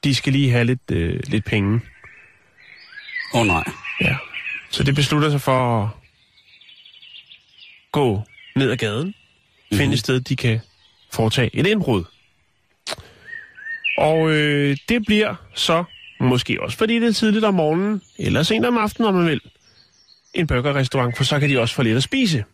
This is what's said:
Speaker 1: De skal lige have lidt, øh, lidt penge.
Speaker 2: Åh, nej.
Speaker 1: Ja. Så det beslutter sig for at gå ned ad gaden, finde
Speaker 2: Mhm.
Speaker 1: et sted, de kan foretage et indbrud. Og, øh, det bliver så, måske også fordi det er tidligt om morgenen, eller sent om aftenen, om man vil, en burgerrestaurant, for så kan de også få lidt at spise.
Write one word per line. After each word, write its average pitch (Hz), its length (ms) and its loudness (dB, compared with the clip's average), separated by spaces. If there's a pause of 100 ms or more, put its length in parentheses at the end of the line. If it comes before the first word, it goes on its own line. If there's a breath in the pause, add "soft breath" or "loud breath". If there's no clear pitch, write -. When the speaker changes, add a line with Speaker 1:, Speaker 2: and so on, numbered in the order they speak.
Speaker 1:
De 139 120 2
skal 135 180 0
lige 135 180 4
have 120 140 4
lidt, 127 260 -2
øh, 85 360 0
lidt 110 180 -2
penge. 107 360 0 (1500)
Speaker 2:
Åh, 113 140 2
nej. 85 160 0 (380)
Speaker 1:
Ja. - 140 0 (560)
Så - 120 -2
det 139 120 2
beslutter 147 340 2
sig 147 120 0
for 123 420 2
at 107 60 -2 (2000)
gå 113 300 2 (340)
ned 135 160 2
ad 127 60 -2
gaden, 123 360 -4 (580)
finde 104 140 2
Speaker 2:
Mhm. 135 80 2
Speaker 1:
et 117 60 0
sted, 127 220 0
de 131 140 -4
kan 113 240 0 (540)
foretage 220 420 0
et 156 120 0
indbrud. 156 360 0 (1900 loud breath)
Og, 160 340 2
øh, 143 460 0 (120)
det 226 160 0
bliver 214 300 2 (200)
så, 170 280 0 (360)
måske 123 420 0
også - 160 -8
fordi 226 220 0
det 233 80 2
er 226 40 4
tidligt 214 340 2
om 202 80 2
morgenen, 180 480 0 (180)
eller 127 240 0
sent 220 220 0
om 240 120 2
aftenen, 220 300 0
om 196 80 2
man 175 100 4
vil, 147 160 0 (920 soft breath)
en 160 140 0
burgerrestaurant, 131 680 0
for 143 60 0
så 147 160 0
kan 143 100 2
de 131 100 2
også 113 160 0
få 147 80 0
lidt 113 140 2
at 139 60 2
spise. 180 400 0 (100)